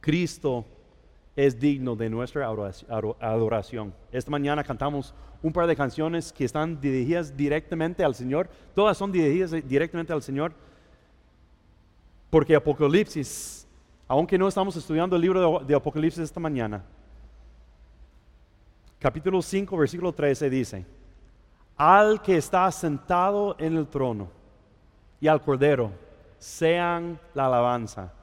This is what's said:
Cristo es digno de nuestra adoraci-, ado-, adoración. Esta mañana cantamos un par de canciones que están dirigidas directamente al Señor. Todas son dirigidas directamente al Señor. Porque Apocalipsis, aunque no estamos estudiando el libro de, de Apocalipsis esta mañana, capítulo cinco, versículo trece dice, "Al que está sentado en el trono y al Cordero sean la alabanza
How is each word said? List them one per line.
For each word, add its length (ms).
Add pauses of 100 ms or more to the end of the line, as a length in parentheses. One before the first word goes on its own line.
Cristo 640 (680)
es 240
digno 360
de 160
nuestra 380
adoraci-, 400
ado-, 320
adoración. 720 (180)
Esta 180
mañana 320
cantamos 520 (280)
un 100
par 140
de 100
canciones 560
que 120
están 360
dirigidas 560
directamente 680
al 100
Señor. 340 (260)
Todas 220
son 160
dirigidas 400 (140)
directamente 460
al 100
Señor. 300 (1800)
Porque 280
Apocalipsis, 1080 (400)
aunque 300
no 120
estamos 280
estudiando 400
el 60
libro 380
de, 40
de 100
Apocalipsis 500
esta 160
mañana, 440 (2250)
capítulo 440
cinco, 340
versículo 360
trece 380
dice, 340 (920)
"Al 440
que 160
está 360
sentado 840
en 180
el 100
trono 420 (920)
y 80
al 120
Cordero 520 (460)
sean 840 (120)
la 140
alabanza 680 (100)